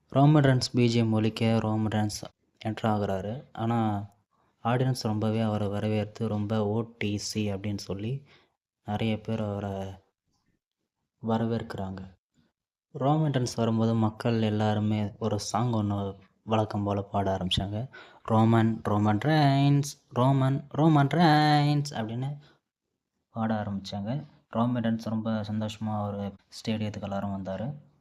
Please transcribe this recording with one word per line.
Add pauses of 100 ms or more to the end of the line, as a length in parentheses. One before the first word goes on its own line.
ரோமன்
ரெயின்ஸ்
பி
ஜி
எம்
ஒலிக்க
ரோமன்
ரெயின்ஸ் (420)
என்டர்
ஆகுறாரு.
ஆனா (540)
ஆடியன்ஸ்
ரொம்பவே
அவரை
வரவேற்று
ரொம்ப
ஓ (160)
டி
சி
அப்படின்னு
சொல்லி (600)
நிறைய
பேர்
அவரை (1300)
வரவேற்கிறாங்க. (800)
ரோமன்
ரெயின்ஸ்
வரும்போது
மக்கள்
எல்லாருமே
ஒரு
சாங்
ஒண்ணு (240)
வழக்கம்
போல
பாட
ஆரம்பிச்சாங்க. (340)
"ரோமன்,
ரோமன்
ரெயின்ஸ், (200)
ரோமன்,
ரோமன்
ரெயின்ஸ்"
அப்படின்னு (920)
பாட
ஆரம்பிச்சாங்க. (240)
ரோமன்
ரெயின்ஸ்
ரொம்ப
சந்தோஷமா
ஒரு (140)
ஸ்டேடியத்துக்கு
எல்லாரும்
வந்தாரு. (260)